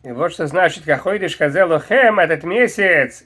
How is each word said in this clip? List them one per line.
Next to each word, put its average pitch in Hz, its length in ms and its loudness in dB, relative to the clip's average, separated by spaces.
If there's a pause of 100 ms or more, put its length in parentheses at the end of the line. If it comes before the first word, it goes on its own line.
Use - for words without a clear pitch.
И 131 100 -16
вот 156 200 -4
что 160 140 -8
значит 165 380 -2
«Кахойдыш 175 520 -4
Казе 151 280 2
Лохем», 202 540 2
этот 160 260 0
месяц 180 800 0